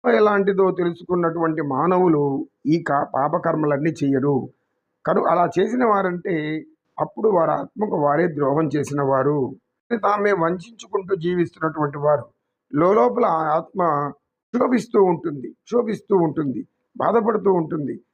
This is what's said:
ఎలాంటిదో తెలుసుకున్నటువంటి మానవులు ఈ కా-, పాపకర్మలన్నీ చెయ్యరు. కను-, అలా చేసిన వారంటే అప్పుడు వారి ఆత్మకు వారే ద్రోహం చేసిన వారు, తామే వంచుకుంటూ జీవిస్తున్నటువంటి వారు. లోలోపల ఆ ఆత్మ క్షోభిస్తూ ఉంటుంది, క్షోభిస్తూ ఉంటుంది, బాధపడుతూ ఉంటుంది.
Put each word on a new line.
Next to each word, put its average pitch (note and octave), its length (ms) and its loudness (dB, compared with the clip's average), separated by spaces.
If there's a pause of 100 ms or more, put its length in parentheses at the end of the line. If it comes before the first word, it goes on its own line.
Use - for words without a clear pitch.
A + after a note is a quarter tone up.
(160)
ఎలాంటిదో G3+ 540 2
తెలుసుకున్నటువంటి E3+ 920 -2
మానవులు D3 840 2 (200)
ఈ E3 220 2
కా-, C#3+ 260 0
పాపకర్మలన్నీ D3+ 760 0
చెయ్యరు. C#3 580 0 (580)
కను-, E3 200 2
అలా E3 240 2 (100)
చేసిన A#3 240 0
వారంటే F3 800 -2 (360)
అప్పుడు G#3 280 -2
వారి E3 220 2
ఆత్మకు F#3 460 -4
వారే D3 320 2
ద్రోహం D3 480 0
చేసిన C#3+ 260 -2
వారు, C3+ 540 0 (380)
తామే G#3 380 0
వంచుకుంటూ F3+ 840 -4
జీవిస్తున్నటువంటి D#3+ 840 -4
వారు. D3 260 2 (500)
లోలోపల A3 500 2
ఆ D#3+ 320 0
ఆత్మ D#3 560 -2 (420)
క్షోభిస్తూ A#3 480 2
ఉంటుంది, D#3+ 460 0
క్షోభిస్తూ A3 680 -2
ఉంటుంది, D3+ 500 0 (300)
బాధపడుతూ G3+ 560 0
ఉంటుంది. D#3 480 -2 (140)